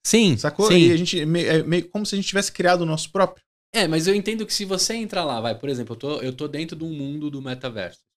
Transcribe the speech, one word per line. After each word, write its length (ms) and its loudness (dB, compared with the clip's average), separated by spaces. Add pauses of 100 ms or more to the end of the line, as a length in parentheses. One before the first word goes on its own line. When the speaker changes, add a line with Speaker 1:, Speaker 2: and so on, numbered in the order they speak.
Speaker 1:
Sim, 320 6
Speaker 2:
Sacou? 300 0
Speaker 1:
sim. 200 8
Speaker 2:
E 40 8
a 60 4
gente, 220 0
é 60 -2
me-, 200 0
é 180 4
meio 260 0
como 160 -4
se 100 -4
a 20 -2
gente 100 -4
tivesse 240 -2
criado 300 2
o 40 -2
nosso 260 -4
próprio. 320 0 (300)
Speaker 1:
É, 140 2
mas 180 0
eu 80 4
entendo 320 -2
que 80 -8
se 120 -4
você 300 -2
entrar 280 -4
lá, 160 -4
vai, 180 -2
por 120 -8
exemplo, 240 -6
eu 40 -12
tô, 240 -6
eu 120 -6
tô 120 -8
dentro 300 -8
do 120 -10
mundo 440 -8
do 100 -10
metaverso. 580 -10 (160)